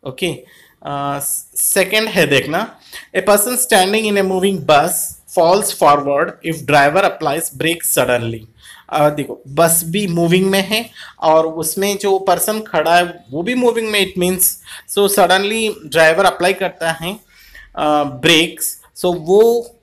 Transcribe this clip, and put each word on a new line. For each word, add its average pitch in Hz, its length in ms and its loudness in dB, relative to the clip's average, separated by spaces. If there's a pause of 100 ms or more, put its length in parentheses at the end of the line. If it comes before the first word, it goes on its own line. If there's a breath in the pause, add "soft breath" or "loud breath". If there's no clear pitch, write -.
ओके, 139 200 -6 (560 soft breath)
अ, 143 360 -6 (360)
सेकंड 202 520 -2
है 175 200 0
देखना, 143 520 -2 (380 loud breath)
a 185 40 -2
person 208 320 2
standing 214 580 0
in 202 100 0
a 190 40 2
moving 190 320 0
bus 151 340 2 (480)
falls 185 340 2 (100)
forward 143 480 2 (180)
if 160 60 -4 (160)
driver 147 320 4
applies 156 600 -2
brake 165 340 -2
suddenly। 117 420 0 (500 loud breath)
अ, 151 200 2
देखो, 147 380 -8
बस 165 380 2
भी 196 220 -4
मूविंग 170 380 2
में 190 220 0
है 220 220 -4 (320 loud breath)
और 160 260 4
उसमें 190 500 -4
जो 196 220 0
पर्सन 190 400 0
खड़ा 170 380 0
है, 175 340 -2
वो 151 120 -6
भी 240 120 -4
मूविंग 233 320 0
में, 196 260 -2
it 180 100 -2
means, 180 200 0 (540 loud breath)
so 196 180 2
suddenly 202 560 2 (240)
driver 165 300 4
apply 180 340 0
करता 170 320 -4
है, 165 220 -8 (640 loud breath)
अ, 147 280 0
ब्रेक्स, 156 760 -2 (160)
so - 80 -8
वो 196 760 2